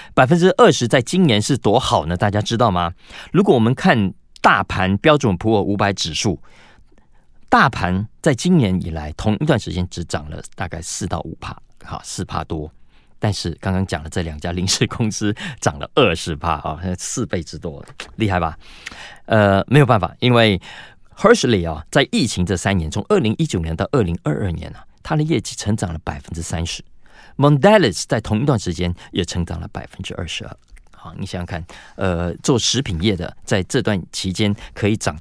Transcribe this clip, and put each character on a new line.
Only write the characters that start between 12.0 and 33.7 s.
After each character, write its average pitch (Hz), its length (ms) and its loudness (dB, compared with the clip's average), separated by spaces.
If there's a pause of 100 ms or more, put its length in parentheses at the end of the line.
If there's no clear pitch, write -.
四 - 220 -8
趴 82 180 -6
多。 76 260 -8 (500)
但 107 140 0
是 87 260 -6
刚 95 140 -2
刚 95 140 0
讲 78 160 -6
的 80 60 -12
这 95 120 -4
两 80 180 -8
家 87 120 -6
零 90 160 -4
食 - 180 0
公 107 240 -4
司 104 260 -2 (240)
涨 73 200 -2
了 - 160 -10
二 110 180 4
十 82 220 -6
趴 80 200 -2
啊， 78 240 -8 (180)
四 - 280 -6
倍 90 160 -6
之 - 160 -12
多， 76 260 -12 (340)
厉 110 120 0
害 90 100 0
吧？ 82 180 -2 (680)
呃， 101 420 4
没 135 120 6
有 139 60 8
办 117 140 4
法， - 200 -4
因 123 140 4
为 110 280 4 (540)
Hershey 120 520 4
啊， 80 220 -8
在 139 220 4
疫 175 160 2
情 92 180 -2
这 95 100 0
三 98 220 0
年， 80 140 -2
从 - 180 -6
二 107 80 4
零 110 220 2
一 160 80 2
九 98 140 -2
年 80 140 -4
到 95 160 -2
二 123 120 2
零 85 200 0
二 151 200 -2
二 90 80 -2
年 80 240 -8
啊， - 100 -20 (160)
它 - 140 -4
的 151 80 2
业 156 180 0
绩 - 140 -10
成 107 200 -2
长 92 160 -4
了 80 120 -8
百 76 160 -8
分 - 140 -16
之 82 100 -8
三 85 200 -4
十。 - 200 -8 (540)
Mondelez 147 720 6
在 117 140 0
同 110 200 -2
一 143 40 0
段 135 140 2
时 90 120 -4
间 87 220 -2 (180)
也 92 140 -2
成 85 180 -4
长 85 160 -8
了 85 100 -10
百 - 180 -10
分 - 160 -20
之 - 100 -10
二 85 140 -8
十 - 180 -10
二。 - 100 -16 (360)
好， - 260 -18
你 98 100 -6
想 90 120 -8
想 87 60 -6
看， 85 180 -8 (320)
呃， 87 420 0
做 127 200 0
食 117 240 -2
品 82 200 -6
业 101 140 0
的 85 280 -10
在 101 200 0
这 131 180 -2